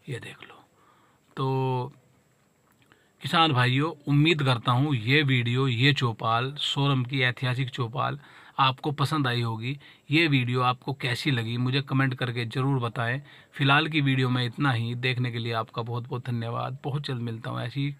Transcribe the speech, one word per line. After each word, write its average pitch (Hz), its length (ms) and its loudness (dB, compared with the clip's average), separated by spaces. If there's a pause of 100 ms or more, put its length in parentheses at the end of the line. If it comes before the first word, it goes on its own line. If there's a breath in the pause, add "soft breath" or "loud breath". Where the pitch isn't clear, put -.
ये 143 120 -8
देख - 240 -16
लो। - 200 -20 (720 soft breath)
तो 131 540 -2 (1300 soft breath)
किसान 160 320 2
भाइयों, 127 380 2 (160)
उम्मीद 147 360 4
करता 131 280 2
हूँ 135 240 2
ये 123 280 2
वीडियो, 127 440 2
ये 131 260 4
चौपाल, 117 600 0
सोरम 139 500 0
की 131 200 -2
ऐतिहासिक 123 460 -2
चौपाल 123 500 -4 (400 loud breath)
आपको 131 340 2
पसंद 143 340 0
आई 120 140 0
होगी। 117 360 -4 (340 loud breath)
ये 165 160 4
वीडियो 127 360 2
आपको 127 320 -2
कैसी 127 360 -2
लगी 117 260 -2
मुझे 127 260 0
कमेंट 135 320 0
करके 123 320 -4
ज़रूर 135 320 0
बताएं। 120 420 -2 (320 loud breath)
फ़िलहाल 147 340 4
की 156 140 0
वीडियो 131 280 2
में 123 160 2
इतना 135 260 0
ही। 117 260 -2
देखने 123 340 -2
के 117 80 -6
लिए 117 160 -4
आपका 113 280 -6
बहुत 117 240 -6
बहुत 123 200 -8
धन्यवाद। 120 560 -6
बहुत 143 240 -6
जल्द 127 140 -6
मिलता 117 280 -8
हूँ 120 120 -6
ऐसी 139 380 -6